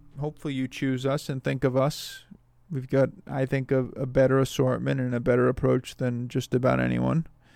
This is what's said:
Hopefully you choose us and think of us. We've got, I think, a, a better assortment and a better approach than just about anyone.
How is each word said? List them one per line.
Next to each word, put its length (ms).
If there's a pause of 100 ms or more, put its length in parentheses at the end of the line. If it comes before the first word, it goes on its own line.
(200)
Hopefully 340
you 140
choose 360
us 260
and 140
think 200
of 120
us. 500 (440)
We've 180
got, 220 (160)
I 220
think, 240
a, 140 (100)
a 100
better 340
assortment 600
and 160
a 40
better 280
approach 480
than 320
just 260
about 260
anyone. 460 (300)